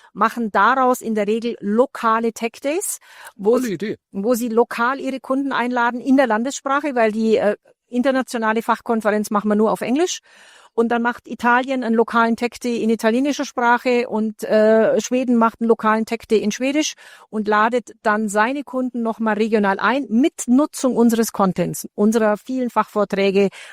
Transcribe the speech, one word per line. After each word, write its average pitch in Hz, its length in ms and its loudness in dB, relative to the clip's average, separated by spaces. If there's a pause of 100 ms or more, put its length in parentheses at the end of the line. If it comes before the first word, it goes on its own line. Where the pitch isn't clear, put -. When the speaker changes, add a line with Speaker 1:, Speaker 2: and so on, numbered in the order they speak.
(140)
Speaker 1:
machen 220 360 -2
daraus 254 520 2
in 220 120 -4
der 208 140 -2
Regel 226 320 -2
lokale 226 720 0
Tech 226 200 -8 (100)
Days, 320 360 -4 (380)
wo 202 160 2
Speaker 2:
Coole 262 100 2
Speaker 1:
sie, 233 120 -4
Speaker 2:
Idee. 196 220 -6 (140)
Speaker 1:
wo 196 240 -2
sie 233 140 -4
lokal 233 500 0
ihre 262 220 -8
Kunden 269 320 -4
einladen 240 480 -2
in 262 160 2
der 277 100 4
Landessprache, 269 680 -2
weil 226 180 2
die, 220 240 2
äh, 208 200 2 (320)
internationale 240 760 -2
Fachkonferenz 214 680 -2
machen 208 180 -2
wir 208 80 2
nur 214 160 2
auf 180 80 -4
Englisch. 302 400 -2 (540)
Und 233 160 0
dann 233 120 0
macht 240 240 -4
Italien 254 560 0
einen 226 140 0
lokalen 226 400 2
Tech - 260 -6
Day 240 220 -2
in 220 40 0
italienischer 254 560 0
Sprache 240 640 0
und, 214 360 -4
äh, 214 560 4
Schweden 247 340 0
macht 226 260 2
einen 226 80 -2
lokalen 220 380 0
Tech 226 140 -6 (100)
Day 214 80 4
in 208 140 -2
Schwedisch 285 420 -2 (360)
und 208 180 -4
ladet 220 540 0
dann 214 260 0
seine 226 340 -2
Kunden 254 400 -6
noch 226 160 -4
mal 220 160 0
regional 208 460 0
ein 247 280 -2
mit 247 380 0
Nutzung 254 480 2
unseres 226 380 2
Contents, 175 640 -2
unserer 214 400 2
vielen 254 340 -6
Fachvorträge 196 800 0 (240)